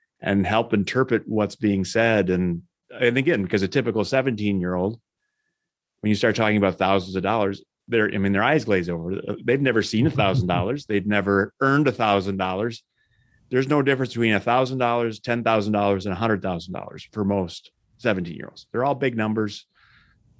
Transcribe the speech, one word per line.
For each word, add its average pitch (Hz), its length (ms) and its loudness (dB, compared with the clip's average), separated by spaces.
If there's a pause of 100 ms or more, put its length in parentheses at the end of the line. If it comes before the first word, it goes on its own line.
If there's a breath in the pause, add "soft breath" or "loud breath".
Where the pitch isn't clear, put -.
(200 soft breath)
and 101 260 0
help 110 260 0
interpret 117 560 0
what's 107 260 -2
being 98 300 0
said. 110 460 2
And, 90 320 0 (360)
and 120 200 2
again, 135 240 2
because 95 200 0
a 98 60 0
typical 110 360 -2
seventeen-year-old, 104 960 -2 (1000)
when 104 80 -4
you 107 80 2
start 107 180 2
talking 107 220 2
about 98 220 2
thousands 95 360 0
of 92 80 -2
dollars, 101 400 -2 (240)
they're, 110 260 2
I 104 60 -2
mean, 98 140 2
their 98 100 2
eyes 131 220 2
glaze 95 240 0
over. 87 320 -6 (240)
They've 135 160 2
never 120 220 2
seen 117 260 2
a - 20 0
thousand 95 380 0
dollars. 95 380 -2
They've 101 200 -2
never 101 540 2
earned 139 260 4
a 127 60 2
thousand 101 460 0
dollars. 95 440 -4 (680)
There's 131 180 0
no 147 140 2
difference 131 300 0
between 113 220 2
a 95 60 2
thousand 127 380 0
dollars, 120 420 0
ten 120 240 -4
thousand 107 300 2
dollars, 101 320 0
and 98 60 -4
a 87 60 -6
hundred 107 240 0
thousand 90 300 -6
dollars - 400 -14
for 107 100 -4
most 95 480 -4 (280)
seventeen-year-olds. 95 720 -6
They're 120 120 -2
all 139 100 0
big 127 220 -2
numbers. 110 500 -2 (720 soft breath)